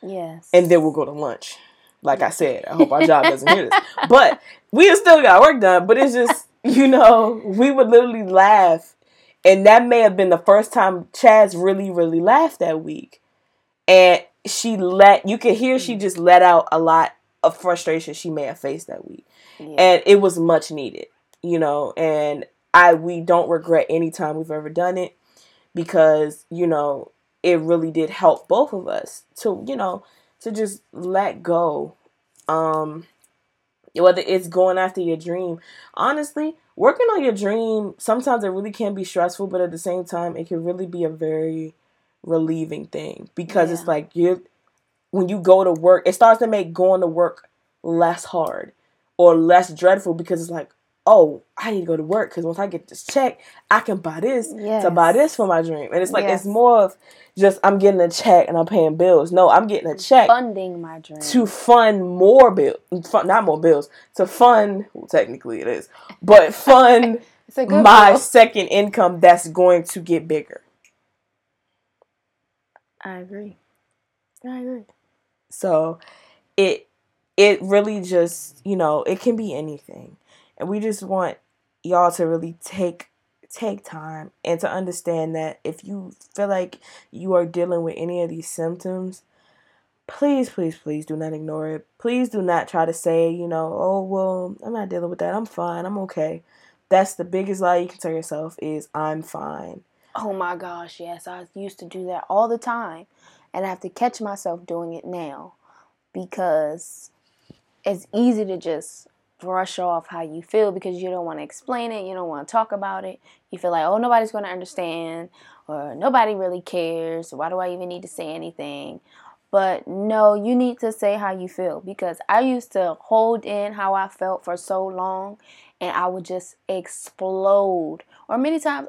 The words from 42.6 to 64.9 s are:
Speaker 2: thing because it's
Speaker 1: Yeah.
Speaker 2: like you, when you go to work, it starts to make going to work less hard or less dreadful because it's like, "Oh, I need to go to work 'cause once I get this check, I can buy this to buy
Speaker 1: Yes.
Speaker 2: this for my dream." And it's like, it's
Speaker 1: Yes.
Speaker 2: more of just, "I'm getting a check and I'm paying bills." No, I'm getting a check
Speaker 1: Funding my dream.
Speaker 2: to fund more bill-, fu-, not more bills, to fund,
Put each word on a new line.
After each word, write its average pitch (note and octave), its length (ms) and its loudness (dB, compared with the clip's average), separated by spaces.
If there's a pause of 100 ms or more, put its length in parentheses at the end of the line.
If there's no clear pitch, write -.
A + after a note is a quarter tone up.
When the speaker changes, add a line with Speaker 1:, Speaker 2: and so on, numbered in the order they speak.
Speaker 2:
thing - 480 -16
because E3+ 360 -2
it's E3 120 -8
Speaker 1:
Yeah. - 40 -20
Speaker 2:
like D#3 300 -4
you, F3+ 280 0 (680)
when F#3 180 -2
you G3+ 120 -6
go F#3 240 6
to F3+ 80 0
work, F3 340 2
it F#3 80 2
starts A3+ 260 6
to A#3+ 80 0
make G3 240 -4
going F#3 300 0
to F3+ 40 0
work E3 420 -4 (340)
less E3+ 440 -2
hard - 460 -8 (460)
or F3 180 8
less F3 360 2
dreadful F3+ 420 0
because E3+ 280 -6
it's E3 80 -12
like, D#3+ 200 -12 (360)
"Oh, F#3 360 4 (140)
I A3 160 -8
need G3+ 80 -4
to E3+ 60 -8
go E3 100 -4
to D#3 60 -6
work G3 300 -6
'cause E3+ 120 -8
once E3+ 140 -8
I G3 80 -6
get F3 220 -14
this - 160 -20
check, - 360 -4 (300)
I G#3+ 100 2
can G#3+ 180 -6
buy D#3+ 220 -12
this A#3 340 -4 (260)
to F3+ 100 0
buy E3+ 220 4
Speaker 1:
Yes. - 20 -2
Speaker 2:
this D4 220 0
for G#3+ 100 -2
my E3 160 0
dream." D#3 300 -8
And F3+ 100 -2
it's F#3 100 -4
like, G3+ 160 -2
it's F#3+ 160 -4
Speaker 1:
Yes. - 20 -16
Speaker 2:
more A3+ 380 4
of F#3 120 -4 (420)
just, F#3+ 260 2
"I'm G3+ 140 4
getting F#3+ 220 4
a F3 80 2
check F3 400 4
and E3+ 100 -2
I'm E3 80 0
paying D#3+ 300 0
bills." E3+ 360 4
No, F3+ 180 6
I'm F3+ 180 4
getting G3 220 -6
a D3 60 -8
check C4 320 4
Speaker 1:
Funding G3 520 -2
my E3 200 -16
dream. D#3 200 -20
Speaker 2:
to A3 260 0
fund G#3+ 640 2
more G#3 420 6
bill-, F3+ 260 0 (280)
fu-, - 200 -2
not G3+ 200 2
more D#3 160 0
bills, D#3 280 2 (280)
to - 100 0
fund, G#3 680 2